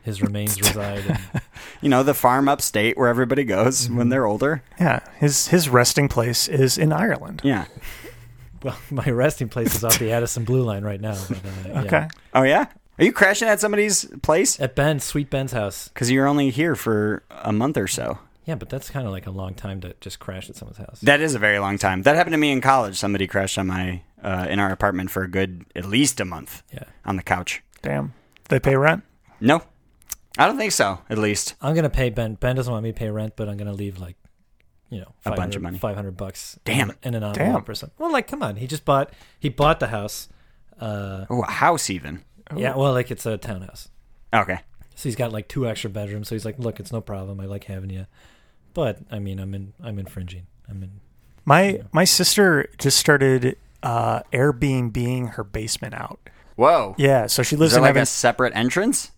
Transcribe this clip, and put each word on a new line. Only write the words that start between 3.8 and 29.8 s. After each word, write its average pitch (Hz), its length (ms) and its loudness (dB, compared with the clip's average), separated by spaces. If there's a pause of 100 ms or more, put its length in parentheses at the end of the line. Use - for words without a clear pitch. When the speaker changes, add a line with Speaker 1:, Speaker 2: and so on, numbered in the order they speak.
Speaker 2:
when 120 100 -2
Speaker 1:
Mm-hmm. 120 120 2
Speaker 2:
they're 127 160 2
older. 127 360 0 (160)
Speaker 3:
Yeah, 139 220 2 (160)
his, 143 320 2
his 170 200 4
resting 123 400 4
place 120 400 0
is 135 300 2
in 156 140 4
Ireland. 156 500 -2
Speaker 2:
Yeah. 123 220 0 (1000)
Speaker 1:
Well, - 220 -6
<laughs> - 60 -16
my 135 200 -2
resting 123 380 2
place 117 260 -2
is 110 100 -4
off 113 140 2
the 113 140 0
Addison 117 320 -2
Blue 127 180 2
Line 104 220 -2
right 101 160 -6
now. 107 160 -6 (120)
But, - 100 -4
uh, - 300 -10
yeah. - 140 -4
Speaker 3:
Okay. 151 260 2 (260)
Speaker 2:
Oh, 131 80 6
yeah? 139 240 4 (340)
Are 160 40 8
you 233 80 6
crashing 202 360 4
at 208 120 4
somebody's 208 460 2 (160)
place? - 380 4
Speaker 1:
At 131 140 -2
Ben, 147 260 2
Sweet 147 300 -4
Ben's 135 220 -4
house. 104 420 -4
Speaker 2:
'Cause 120 160 0
you're 135 160 4
only 143 240 2
here 147 240 2
for 107 560 0
a - 220 -6
month 123 240 2
or 101 100 0
so. 58 320 -4 (260)
Speaker 1:
Yeah, 165 120 -6
but - 140 -12
that's 135 200 -10
kinda, 131 200 -6
like, 92 160 -10
a 98 40 -10
long 95 240 -8
time 98 280 -10
to 90 180 -12
just - 180 -14
crash 92 320 -12
at - 60 -18
someone's - 220 -18
house. - 240 -18
Speaker 2:
That 143 180 4
is 156 140 0
a 117 40 -2
very 104 220 4
long 101 180 0
time. 92 240 2
That 143 140 6
happened 170 160 2
to 156 60 2
me 151 120 4
in 131 120 2
college. 120 340 2
Somebody 101 320 0
crashed 98 300 -2
on 95 100 0
my, 92 320 -4 (220)
uh, 92 260 -2
in 98 100 0
our 101 140 2
apartment 92 380 0
for 92 120 -4
a 92 60 -4
good, 92 360 -2 (120)
at 87 80 -8
least 123 340 2
a 107 60 -4
month 85 380 -12 (100)
Speaker 1:
Yeah. - 120 -14 (200)
Speaker 2:
on 98 120 -2
the 87 60 -4
couch. - 400 -4 (200)
Speaker 3:
Damn. 143 320 -4 (340)
They 135 100 2
pay 135 160 2
rent? 151 300 2 (360)
Speaker 2:
No. 143 220 4 (760)